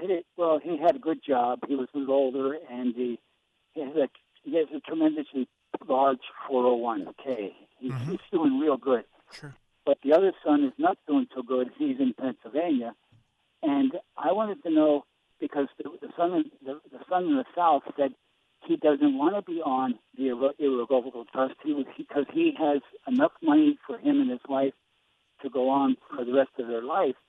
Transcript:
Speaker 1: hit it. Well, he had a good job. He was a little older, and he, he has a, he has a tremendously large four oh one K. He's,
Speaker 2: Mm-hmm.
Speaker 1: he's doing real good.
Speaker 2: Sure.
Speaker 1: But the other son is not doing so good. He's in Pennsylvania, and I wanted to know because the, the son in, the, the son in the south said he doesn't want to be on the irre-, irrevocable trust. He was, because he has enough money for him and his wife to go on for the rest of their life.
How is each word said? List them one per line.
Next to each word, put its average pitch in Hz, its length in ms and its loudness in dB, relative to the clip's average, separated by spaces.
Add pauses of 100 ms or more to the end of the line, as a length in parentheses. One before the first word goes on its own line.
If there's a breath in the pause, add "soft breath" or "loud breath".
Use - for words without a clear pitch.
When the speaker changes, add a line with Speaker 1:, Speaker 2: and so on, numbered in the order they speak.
Speaker 1:
hit 180 100 -6
it. 170 160 -2 (100)
Well, 165 220 2
he 160 200 -4
had 156 180 2
a - 20 -10
good 156 280 -4
job. 123 420 0
He 143 80 -2
was 127 180 -6
a 147 40 -4
little 135 160 0
older, 135 400 0 (160)
and 123 240 -4
he, 120 240 -4 (560)
he 160 80 -8
has 277 120 -10
a, 285 140 2 (340)
he - 140 -6
has 160 180 2
a - 60 -8
tremendously - 680 -2 (380)
large 135 340 2 (280)
four 127 160 0
oh 123 120 4
one 113 300 -4 (160)
K. 113 320 -8 (240)
He's, 127 140 -8
Speaker 2:
Mm-hmm. 131 200 -8
Speaker 1:
he's - 80 -8 (120)
doing 147 260 2
real 143 200 2
good. - 260 0 (280)
Speaker 2:
Sure. 139 220 -18 (300)
Speaker 1:
But 139 180 2
the 139 120 4
other 190 180 4 (120)
son 147 200 4
is 127 140 -2
not 160 180 2 (100)
doing 139 280 2
so 131 80 -8
good. 127 340 0
He's 135 240 -2
in 127 180 2
Pennsylvania, 127 760 -2 (680)
and 139 300 2 (240)
I 156 160 0
wanted 208 300 -2
to 165 80 -4
know 151 340 4 (340)
because 143 300 -4 (100)
the, - 120 -10 (100)
the 139 160 -14
son 175 160 0
in, 160 120 0 (200)
the, 139 160 -10 (100)
the - 200 -20
son 180 140 0
in 151 120 2
the 131 80 0 (100)
south 160 280 2 (160)
said 135 160 0 (520)
he 165 100 0
doesn't 143 420 4
want 160 180 2
to 202 60 -2
be 165 180 -8
on 131 380 -2 (180)
the 135 120 -2
irre-, 131 300 0
irrevocable 127 760 0
trust. 131 300 -2
He 151 120 -2
was, 139 100 -2 (140)
because 143 340 -4
he 165 260 0
has 147 220 0 (260)
enough 269 260 2 (100)
money 302 440 4
for 240 120 -10
him 285 240 2
and 262 80 0
his - 180 -6
wife 135 240 0 (680)
to 127 80 -8
go 127 180 0
on 135 280 2 (200)
for 123 80 -6
the 120 80 -4
rest 135 260 2
of 123 80 -6
their 117 160 -6
life. 147 320 -2 (140)